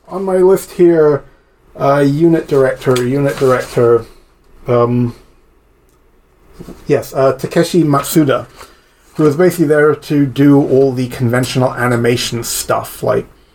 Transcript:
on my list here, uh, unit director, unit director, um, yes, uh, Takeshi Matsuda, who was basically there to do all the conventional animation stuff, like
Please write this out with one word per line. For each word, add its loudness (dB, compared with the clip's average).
on -8
my -2
list 2
here, 2
uh, 0
unit 2
director, 0
unit -2
director, 0
um, 0
yes, -2
uh, 0
Takeshi 0
Matsuda, 0
who 0
was 2
basically 0
there 2
to -2
do 4
all 2
the -4
conventional -2
animation -2
stuff, -8
like -2